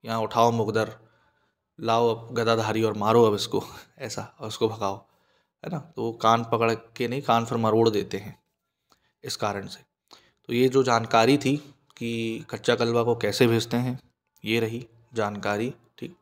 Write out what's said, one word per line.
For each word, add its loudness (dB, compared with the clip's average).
यहाँ -4
उठाओ 4
मुकदर, -2
लाओ 2
अब -14
गदाधारी 0
और 0
मारो 4
अब 4
इसको, -4
<laughs> -20
ऐसा, -10
और -10
उसको -2
भगाओ, -4
है -10
ना? -8
तो -12
वो -4
कान 2
पकड़ 0
के -4
नहीं, -6
कान 2
फिर -4
मरोड़ 4
देते -2
हैं -12
इस -10
कारण -4
से। -18
तो -6
ये 4
जो 4
जानकारी 4
थी 0
कि -6
कच्चा 0
कलवा 0
को 2
कैसे 2
भेजते 2
हैं, -4
ये -2
रही -6
जानकारी, -4
ठीक। -14